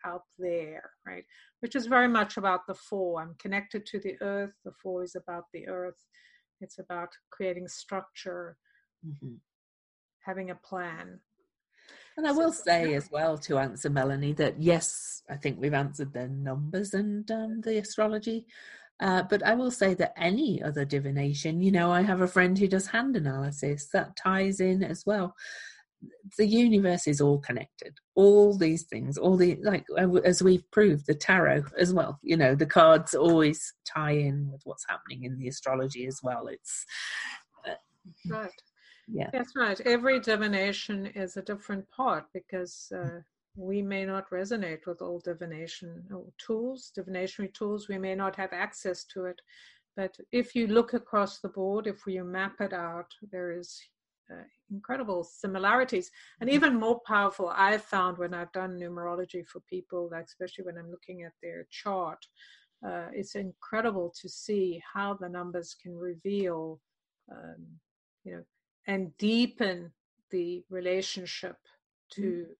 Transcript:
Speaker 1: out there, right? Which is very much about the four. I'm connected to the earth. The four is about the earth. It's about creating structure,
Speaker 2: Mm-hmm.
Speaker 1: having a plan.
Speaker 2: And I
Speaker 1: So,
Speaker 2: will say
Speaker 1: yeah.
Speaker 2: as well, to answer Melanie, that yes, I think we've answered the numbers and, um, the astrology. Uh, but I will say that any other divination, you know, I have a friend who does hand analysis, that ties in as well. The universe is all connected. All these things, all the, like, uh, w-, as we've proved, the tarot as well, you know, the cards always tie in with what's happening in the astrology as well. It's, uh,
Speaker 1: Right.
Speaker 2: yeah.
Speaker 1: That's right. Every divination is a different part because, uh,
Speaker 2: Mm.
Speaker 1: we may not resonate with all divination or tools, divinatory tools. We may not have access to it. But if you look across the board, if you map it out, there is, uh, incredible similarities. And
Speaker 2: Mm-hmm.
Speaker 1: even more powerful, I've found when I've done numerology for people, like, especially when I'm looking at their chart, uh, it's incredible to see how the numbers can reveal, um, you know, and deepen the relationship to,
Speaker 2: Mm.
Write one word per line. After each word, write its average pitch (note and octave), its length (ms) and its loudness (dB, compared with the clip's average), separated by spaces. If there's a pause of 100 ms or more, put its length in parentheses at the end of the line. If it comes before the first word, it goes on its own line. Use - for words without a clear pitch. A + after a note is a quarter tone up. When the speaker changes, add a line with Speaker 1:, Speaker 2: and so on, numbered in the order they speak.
Speaker 1:
out F3+ 180 -10 (140)
there, E3+ 560 -6 (120)
right? F#2 200 -14 (340)
Which A#3+ 160 -10
is A#3 120 -2
very B3 200 6
much A3 300 0
about F#3+ 300 -2
the F#3+ 80 -8
four. F3+ 460 -4
I'm E3 140 -14
connected G3+ 520 -8
to G#3 120 -8
the G3 220 -8
earth. G3+ 420 -6
The F#3 80 -16 (100)
four F3+ 220 -6
is F3+ 120 -12
about F3 360 -12
the - 160 -14
earth. F3+ 400 -10 (540)
It's - 180 -18
about F3 340 -10 (180)
creating F3+ 360 -6
structure, F3 920 -12 (480)
Speaker 2:
Mm-hmm. C#3+ 300 -14 (840)
Speaker 1:
having F#3 320 -10
a F3 40 -12
plan. F3+ 640 -12 (960)
Speaker 2:
And D#4 100 0
I D4 60 4
Speaker 1:
So, C#4+ 40 4
Speaker 2:
will E4 140 4
say E3+ 400 2
Speaker 1:
yeah. C#3+ 60 2
Speaker 2:
as C#3+ 120 -4
well, D#3 300 0
to D3 180 0
answer C3+ 320 -2
Melanie, C#3 440 0
that D3 280 0
yes, - 680 0
I C#3+ 80 -8
think C#3 220 -4
we've C#3+ 140 0
answered C#3 400 -2
the B2 140 -6
numbers D3 680 -4
and, G#3 380 -4
um, A3 300 -6
the A3 160 -2
astrology. G#3+ 680 -2 (540)
Uh, F#3 240 2
but G3+ 200 2
I G#3+ 120 6
will B3 160 0
say F#3+ 220 2
that F3+ 240 0
any F#3+ 440 2
other D3 220 -2
divination, C#3+ 800 0
you F#3+ 100 6
know, F3 200 4
I F3 100 4
have F#3+ 180 2
a F#3 80 4
friend F#3 320 4
who G3 80 4
does F#3+ 200 0
hand B3 280 0
analysis, C#3+ 760 -2
that - 260 -2
ties F#3+ 420 0
in F#3 240 4
as - 220 -6
well. G3 300 0 (1040)
The G#3+ 80 6
universe G#3 640 6
is D3 140 2
all C#3+ 180 6
connected. - 580 -8 (180)
All G3+ 420 10
these E3 260 2
things, B2+ 340 -4
all F#3 200 6
the, F3+ 260 6
like, G3 220 0 (120)
uh, F3 40 4
w-, F3+ 220 6
as F3+ 200 4
we've F#3 280 6
proved, G3+ 360 6
the D3+ 80 4
tarot D3 480 4 (140)
as F3 160 4
well, D#3+ 280 0
you - 160 2
know, C3+ 180 8
the D3+ 100 4
cards D#3+ 500 8
always D#3+ 580 6 (120)
tie D#3 260 -2
in C#3+ 400 0
with C#3 140 -16
what's - 240 -12
happening B2+ 340 -8
in B2+ 140 -8
the C3 100 -8
astrology C3 580 -4
as C3 160 -8
well. A#2+ 260 -4
It's, - 380 -10 (800)
uh, - 100 -8 (540)
Speaker 1:
Right. A3 220 -6 (560)
Speaker 2:
yeah. - 240 -6
Speaker 1:
That's B3 240 -6
right. G#3+ 260 0
Every B3 380 2
divination G3+ 880 0
is F#3+ 300 -8
a G3 40 -8
different G3+ 480 -8
part G#3+ 440 -2
because, F3+ 600 -10
uh, F#3+ 40 -8
Speaker 2:
Mm. E3+ 260 -8 (320)
Speaker 1:
we G3 260 -4
may G3 240 -4
not F#3+ 240 -6
resonate F#3 560 -6
with F3 160 -8
all F3 180 -8
divination E3+ 920 -10
or F#3 240 -14
tools, A#3+ 540 -6
divinatory F#3+ 580 -8
tools. G#3 400 -8
We G3 80 -6
may F#3+ 180 -4
not F#3+ 220 -4
have F#3+ 160 -6
access F#3 540 -6
to F#3 180 -10
it. F3+ 160 -12 (560)
But F#3+ 200 -8 (140)
if A#3+ 240 -2
you A#3 120 0
look A#3 260 4
across G#3 480 -2
the G3 80 -10
board, G3 380 -4
if G3+ 200 -10
you F#3 160 -6
map F#3+ 380 -6
it G3 100 -4
out, E3+ 400 -8 (120)
there F3+ 280 -10
is, F3 300 -14 (500)
uh, F3 120 -16 (260)
incredible G#3 540 -6
similarities. G3 880 0 (280)
And A#3 80 -4
Speaker 2:
Mm-hmm. C#4 80 4
Speaker 1:
even C#4+ 240 6
more A#3 220 2
powerful, G3+ 480 0
I've G3+ 340 2
found F3+ 360 -2
when F3 160 -6
I've F3 160 -8
done F#3 280 -8
numerology F3 640 -8
for - 160 -18
people, F3+ 480 -8
like, E3 160 -10
especially F#3 400 -12
when E3+ 120 -10
I'm E3+ 140 -16
looking F3 320 -18
at E3 180 -18
their E3+ 300 -14
chart, F3+ 520 -6 (640)
uh, F3 260 -8
it's G3 220 -10
incredible G3 800 -6 (100)
to F3+ 80 -16
see F#3 520 -4 (120)
how G3+ 220 -4
the F#3+ 120 -12
numbers F3 460 -10
can F3 240 -16
reveal, F3 800 -6 (520)
um, E3 480 -20 (440)
you F3+ 120 -14
know, E3+ 100 -16 (400)
and F#3+ 320 -6
deepen G#3 760 0 (380)
the F3+ 400 -4
relationship F#3 880 -6 (540)
to, G3+ 100 -10 (260)
Speaker 2:
Mm. E3 120 -20